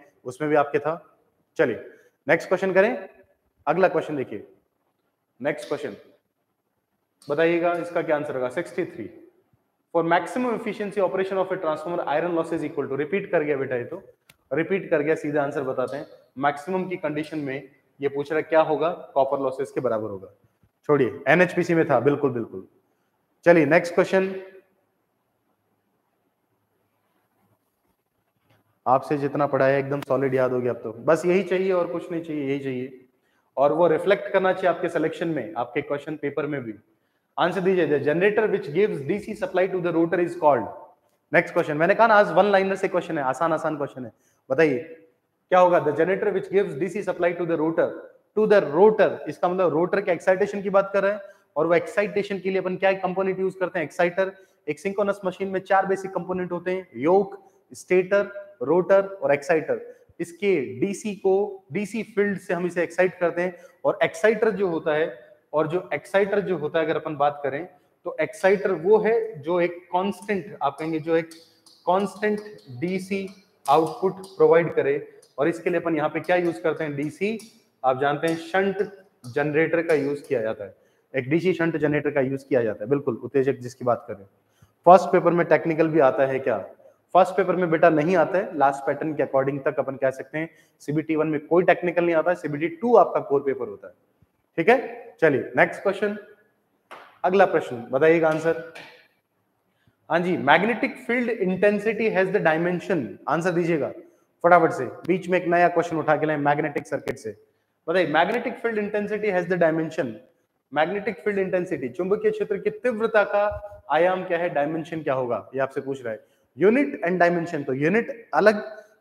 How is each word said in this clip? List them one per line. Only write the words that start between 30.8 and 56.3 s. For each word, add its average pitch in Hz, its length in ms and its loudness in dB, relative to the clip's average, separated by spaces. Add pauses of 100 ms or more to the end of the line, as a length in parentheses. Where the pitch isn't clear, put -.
तो, 110 120 -8
बस 156 320 0
यही 180 180 4
चाहिए 190 280 0
और 170 200 0
कुछ 170 200 -8
नहीं 165 100 -6
चाहिए, 151 260 -6
यही 143 120 -2
चाहिए। 127 460 -8 (500)
और 143 160 4
वो 170 160 4
reflect 185 440 0
करना 185 200 2
चाहिए 185 180 0
आपके 170 200 -2
selection 160 380 -2
में, 117 260 -6
आपके 123 280 -4
question 147 340 -8
paper 143 300 -6
में 147 160 -6
भी। 110 120 -10 (640)
Answer 175 240 0
दीजिए, 180 280 2
the 143 120 2
generator 180 480 2
which 185 260 -4
gives 180 280 0
D 151 180 -4
C 214 160 -12
supply 180 320 -2
to 185 160 -4
the 175 80 -2
rotor 170 280 2
is 175 160 -2
called। 131 300 4 (640)
Next 170 220 2
question, 151 220 0
मैंने 170 180 4
कहा 226 120 8
ना 220 80 6
आज 202 180 6
वन 196 200 6
लाइनर 190 240 2
से 190 120 -2
question 165 300 -2
है, 139 60 -2
आसान 160 280 0
आसान 156 240 -2
question 131 280 -8
है, 110 80 -14 (380)
बताइए 139 280 2 (720)
क्या 180 100 6
होगा? 175 200 6
The 143 140 0
generator 190 400 0
which 190 160 -4
gives 175 260 0
D 170 140 -4
C 196 140 -6
supply 175 280 -2
to 175 140 -4
the 165 120 -2
rotor, 160 300 0 (480)
to 214 100 2
the 202 220 6
rotor, 190 400 6 (200)
इसका 175 200 -2
मतलब 180 240 2
rotor 175 280 0
के 196 120 0
excitation 190 500 0
की 196 80 -4
बात 196 220 2
कर 196 100 2
रहे 196 100 0
हैं, 208 80 -8 (360)
और 160 100 2
वो 170 80 4
excitation 196 640 -2
के 185 120 -4
लिए 190 80 -2
अपन 180 180 -2
क्या 190 240 2
component 185 400 -2
use 190 140 -2
करते 180 240 -4
हैं? 156 80 -2
Exciter। 180 460 0 (340)
एक 147 140 -6
synchronous 196 440 -2
machine 190 240 -6
में 190 140 -4
चार 190 240 2
basic 190 280 -4
component 180 380 -6